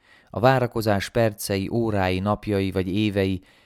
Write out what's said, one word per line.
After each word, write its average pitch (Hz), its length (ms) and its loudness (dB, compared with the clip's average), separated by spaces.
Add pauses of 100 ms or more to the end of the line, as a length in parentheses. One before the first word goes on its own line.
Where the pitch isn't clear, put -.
(320)
A 95 100 -6
várakozás 113 680 2
percei, 104 600 -2
órái, 101 500 0
napjai 98 520 0
vagy 92 180 -2
évei 98 540 0 (240)